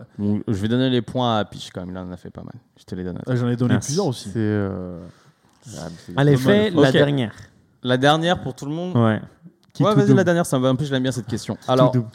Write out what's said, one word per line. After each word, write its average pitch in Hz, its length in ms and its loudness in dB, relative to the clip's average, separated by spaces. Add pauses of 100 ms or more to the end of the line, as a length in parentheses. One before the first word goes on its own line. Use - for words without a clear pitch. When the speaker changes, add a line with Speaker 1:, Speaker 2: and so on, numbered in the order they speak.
(180)
Speaker 1:
Donc, 104 280 0
je 117 80 0
vais 98 140 -2
donner 127 220 0
les 123 120 0
points 120 360 -2
à 104 60 0
Piche, - 260 -16
quand - 140 -12
même. 90 60 -12
Il 92 80 -10
en 90 140 -12
a 90 40 -14
fait - 140 -16
pas 87 140 -16
mal. 82 100 -16 (240)
Je - 60 -20
te - 100 -12
les 90 100 -6
donne 90 140 -6
à - 20 -10
toi. - 120 -4
Speaker 2:
Ah, 127 40 0
j'en 120 120 0
ai 120 80 0
donné 117 180 2
Speaker 3:
Merci. - 140 -2
Speaker 2:
plusieurs 175 180 0
aussi. 123 240 -6
Speaker 4:
C'est, 104 80 -6
euh, 95 640 -2 (760)
ah, 82 120 -12
mais 85 80 -16 (100)
c'est 87 100 -16
Speaker 3:
Allez, 143 200 4
Speaker 2:
Dommage. 127 100 0
Speaker 3:
fais 208 240 4
la 143 180 6
Speaker 1:
Ok. 131 40 2
Speaker 3:
dernière. 143 420 2 (480)
Speaker 1:
La 127 140 2
dernière 160 460 2
pour 135 120 -8
tout 139 120 -12
le 147 60 -6
monde. 175 240 -4
Speaker 3:
Ouais. 113 240 2 (520)
Qui - 120 -2
Speaker 1:
Ouais, 202 80 2
Speaker 3:
tout 208 60 2
Speaker 1:
vas-y, 135 100 4
Speaker 3:
double. 135 100 6
Speaker 1:
la 185 60 4
dernière, 170 220 0
ça 135 120 -2
me 127 60 -2
va. 131 60 4
En 127 60 0
plus, 147 100 -2
je 139 60 -6
l'aime 131 120 -2
bien 131 80 -2
cette 117 160 -8
question. 110 280 -6
Speaker 3:
Qui - 100 -20
tout - 60 -2
Speaker 1:
Alors, 127 200 4
Speaker 3:
double. 120 220 0